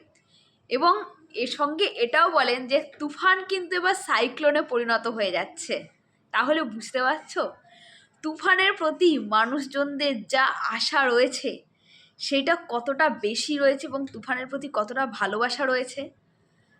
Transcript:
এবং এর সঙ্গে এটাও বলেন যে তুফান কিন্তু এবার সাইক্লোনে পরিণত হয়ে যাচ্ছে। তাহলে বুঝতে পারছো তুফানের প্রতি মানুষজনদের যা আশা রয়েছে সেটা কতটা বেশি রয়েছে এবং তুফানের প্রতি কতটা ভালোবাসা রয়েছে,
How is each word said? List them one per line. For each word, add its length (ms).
এবং 340
এর 140
সঙ্গে 380
এটাও 440
বলেন 380
যে 320
তুফান 500
কিন্তু 260
এবার 200
সাইক্লোনে 680
পরিণত 460
হয়ে 240
যাচ্ছে। 560
তাহলে 320
বুঝতে 380
পারছো 520
তুফানের 520
প্রতি 460
মানুষজনদের 1080
যা 180
আশা 600
রয়েছে 640
সেটা 400
কতটা 400
বেশি 480
রয়েছে 300
এবং 260
তুফানের 340
প্রতি 260
কতটা 320
ভালোবাসা 600
রয়েছে, 440